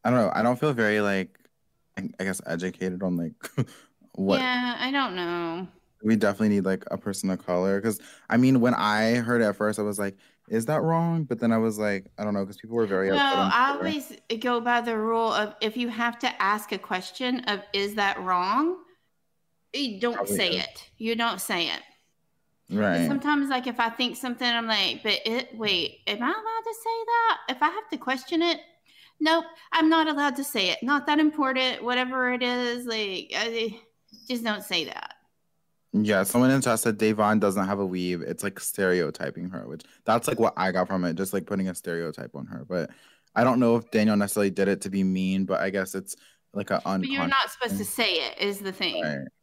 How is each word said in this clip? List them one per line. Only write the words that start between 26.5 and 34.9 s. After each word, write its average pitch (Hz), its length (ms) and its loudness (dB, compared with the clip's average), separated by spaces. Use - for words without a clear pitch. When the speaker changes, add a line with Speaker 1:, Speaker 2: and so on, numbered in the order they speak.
Speaker 2:
to 453 100 -6
say 453 220 -4
that?" 466 320 2
If 262 120 -4
I 302 80 2
have 403 220 -8
to 285 60 -6
question 262 440 -2
it, 339 180 2
nope, 320 260 2
I'm 320 160 4
not 320 200 6
allowed 285 300 0
to 277 60 -4
say 196 280 0
it. - 100 -4
Not 277 240 0
that 302 140 4
important, 262 640 2
whatever 254 500 0
it 247 80 -2
is, 247 460 -2
like, 208 480 -4
I, 226 440 -2
just 240 160 -4
don't 208 200 -2
say 170 220 -2
that. - 280 -12